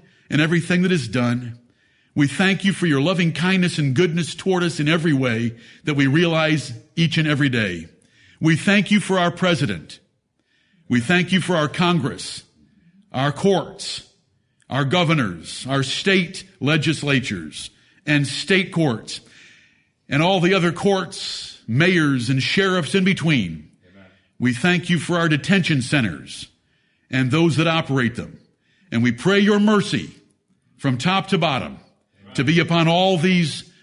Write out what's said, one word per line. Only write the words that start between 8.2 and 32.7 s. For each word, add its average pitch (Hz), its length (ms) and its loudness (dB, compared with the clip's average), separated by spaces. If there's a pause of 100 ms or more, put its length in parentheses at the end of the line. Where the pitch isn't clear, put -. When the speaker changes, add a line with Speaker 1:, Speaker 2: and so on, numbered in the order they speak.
Speaker 1:
We 160 180 4
thank 202 340 2
you 208 80 4
for 190 180 -2
our 175 140 2
president. 147 680 -2 (880)
We 123 120 2
thank 180 320 0
you 180 100 2
for 175 140 -2
our 151 120 2
Congress, 160 760 -2 (680)
our 139 200 0
courts, - 760 -2 (600)
our 139 160 0
governors, 131 840 -2
our 135 140 0
state 190 640 -2 (160)
legislatures 135 1120 -2 (340)
and 147 220 0
state 190 440 -2
courts, 139 500 -2 (880)
and 143 140 0
all 190 160 2
the 180 140 2
other 175 180 2
courts, - 960 -4
mayors, 143 600 2
and 135 120 0
sheriffs 185 540 0
in 190 80 2
between. 123 680 0 (220)
Speaker 2:
Amen. - 140 -20 (340)
Speaker 1:
We 123 140 0
thank 175 360 0
you 170 100 2
for 175 180 -2
our 165 100 0
detention 151 540 2
centers 107 680 -4 (640)
and 131 200 0
those 156 280 2
that 165 100 2
operate 135 480 0
them. - 240 -12 (520)
And 117 120 0
we 123 80 2
pray 185 280 0
your 208 200 4
mercy 202 520 0 (680)
from 131 200 0
top 190 320 0
to 196 80 2
bottom 127 420 -2 (420)
Speaker 2:
Amen. - 140 -20
Speaker 1:
to 143 100 0
be 170 140 4
upon 165 280 2